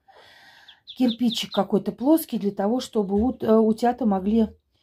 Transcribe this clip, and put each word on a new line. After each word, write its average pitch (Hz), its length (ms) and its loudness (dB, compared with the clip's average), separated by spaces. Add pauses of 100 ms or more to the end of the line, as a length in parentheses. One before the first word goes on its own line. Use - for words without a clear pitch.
(960)
Кирпичик 240 540 -2
какой-то 196 420 -2
плоский 277 460 0
для 196 120 -2
того, 214 300 -2
чтобы 202 340 -4
ут-, 240 300 -2
э, 220 100 4
утята 226 500 2
могли, 208 440 2 (340)